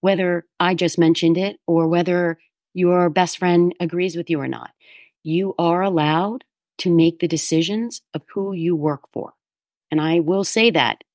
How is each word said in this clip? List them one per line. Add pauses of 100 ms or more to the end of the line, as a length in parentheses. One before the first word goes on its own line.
Whether (140)
I
just
mentioned
it
or
whether (360)
your
best
friend
agrees
with
you
or
not, (520)
you
are
allowed (360)
to
make
the
decisions (120)
of (120)
who
you
work
for. (580)
And
I
will
say
that (120)